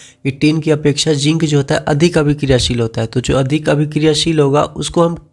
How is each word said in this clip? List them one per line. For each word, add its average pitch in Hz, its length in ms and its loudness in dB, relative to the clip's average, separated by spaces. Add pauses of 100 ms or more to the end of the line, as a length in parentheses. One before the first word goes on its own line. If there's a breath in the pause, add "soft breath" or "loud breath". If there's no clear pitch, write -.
(240 loud breath)
कि 139 100 -2
टीन 151 280 0
की 156 100 0
अपेक्षा 151 440 0
जिंक 156 280 0
जो 147 140 2
होता 139 180 0
है 160 100 -2
अधिक 165 320 2
अभिक्रियाशील 135 640 0
होता 113 200 -4
है। 113 60 -2
तो 123 140 -4
जो 123 160 0
अधिक 151 320 -2
अभिक्रियाशील 151 680 0
होगा 143 240 2
उसको - 400 -2
हम 170 140 -2 (160)